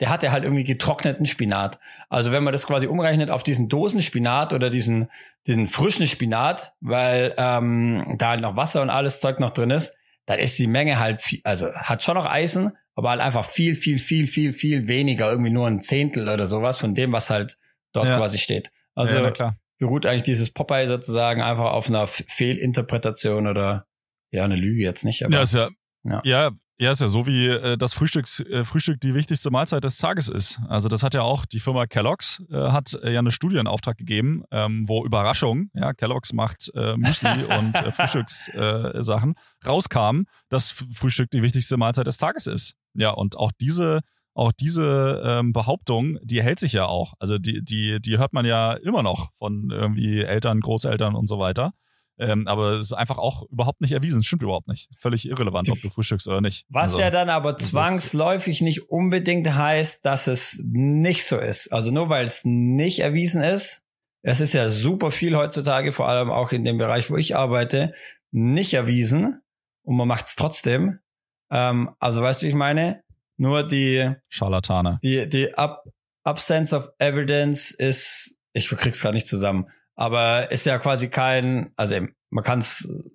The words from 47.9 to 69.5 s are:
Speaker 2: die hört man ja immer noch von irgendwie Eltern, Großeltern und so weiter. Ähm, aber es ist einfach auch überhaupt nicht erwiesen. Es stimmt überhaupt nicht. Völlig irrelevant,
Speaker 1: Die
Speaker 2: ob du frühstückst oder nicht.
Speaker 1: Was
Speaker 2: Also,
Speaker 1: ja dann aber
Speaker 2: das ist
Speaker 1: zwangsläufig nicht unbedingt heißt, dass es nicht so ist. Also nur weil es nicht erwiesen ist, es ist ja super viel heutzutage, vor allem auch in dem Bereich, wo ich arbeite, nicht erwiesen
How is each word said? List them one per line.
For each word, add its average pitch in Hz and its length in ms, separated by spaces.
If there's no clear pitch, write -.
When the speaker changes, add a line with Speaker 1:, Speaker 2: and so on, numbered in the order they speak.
Speaker 2:
die 110 180
hört 139 140
man 120 140
ja 113 260
immer 170 300
noch 90 260
von 104 320
irgendwie 107 520
Eltern, 110 380
Großeltern 110 540
und 110 140
so 104 100
weiter. 98 340
Ähm, 107 280
aber 104 280
es 107 120
ist - 60
einfach 120 260
auch 127 320
überhaupt 123 300
nicht 135 120
erwiesen. 143 280
Es 110 60
stimmt 165 160
überhaupt 95 260
nicht. - 300
Völlig 117 300
irrelevant, 98 380
Speaker 1:
Die 131 60
Speaker 2:
ob - 80
du 104 100
frühstückst 110 380
oder 98 120
nicht. 101 280
Speaker 1:
Was 156 240
Speaker 2:
Also, 185 80
Speaker 1:
ja 185 100
dann 175 200
aber 147 240
Speaker 2:
das - 100
ist - 60
Speaker 1:
zwangsläufig 170 920
nicht 160 300
unbedingt 175 640
heißt, 156 500
dass 139 220
es - 360
nicht 147 540
so 117 120
ist. 110 340
Also 117 180
nur 160 200
weil 131 140
es - 200
nicht 123 560
erwiesen 165 420
ist, 190 420
es 123 180
ist 147 120
ja 120 160
super 143 420
viel 165 260
heutzutage, 143 560
vor 127 160
allem 123 220
auch 120 220
in 120 120
dem 117 140
Bereich, 113 320
wo 151 60
ich 160 180
arbeite, 135 580
nicht 135 440
erwiesen 123 640